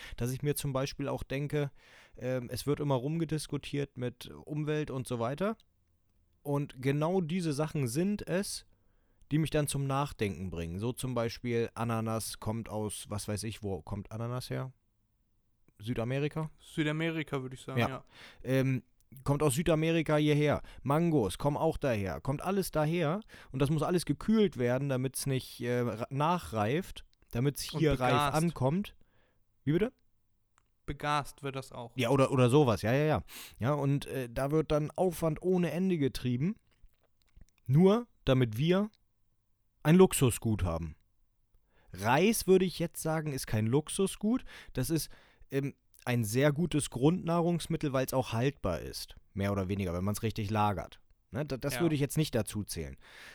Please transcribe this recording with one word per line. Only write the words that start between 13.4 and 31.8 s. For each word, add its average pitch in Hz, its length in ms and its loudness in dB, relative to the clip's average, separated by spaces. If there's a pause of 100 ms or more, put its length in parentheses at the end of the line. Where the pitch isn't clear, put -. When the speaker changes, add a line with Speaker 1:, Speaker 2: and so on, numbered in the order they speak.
Speaker 1:
ich, 110 180 -10
wo 98 200 -6
kommt - 280 -10
Ananas 120 380 -8
her? 131 240 -6 (1040)
Südamerika? 131 800 -4
Speaker 2:
Südamerika, 156 840 -2
würde 127 140 -10
ich - 60 -20
sagen, 131 160 -4
Speaker 1:
Ja. 117 100 2
Speaker 2:
ja. 131 160 -10 (380)
Speaker 1:
Ähm, 131 400 2 (420)
kommt 139 180 2
aus 143 120 2
Südamerika 160 640 2
hierher. 147 460 4 (200)
Mangos 143 560 2
kommen 143 180 0
auch 156 200 0
daher. 98 440 0
Kommt 143 220 -4
alles 190 280 -2
daher. 160 500 0 (300)
Und 131 100 -6
das 143 100 4
muss 160 120 2
alles 165 220 2
gekühlt 208 520 2
werden, 127 320 2
damit's 131 380 -2
nicht, 131 360 -4
äh, 123 180 0
ra-, 117 300 -2
nachreift, 143 920 -2 (280)
damit's 135 400 -2
Speaker 2:
Und 156 80 -4
Speaker 1:
hier 151 200 4
reif 123 120 2
Speaker 2:
begast. 143 300 2
Speaker 1:
ankommt. 170 520 0 (720)
Wie 139 80 2
bitte? 190 200 0 (920)
Speaker 2:
Begast 147 560 -4
wird 135 140 -6
das 135 160 -10
auch. 120 240 -12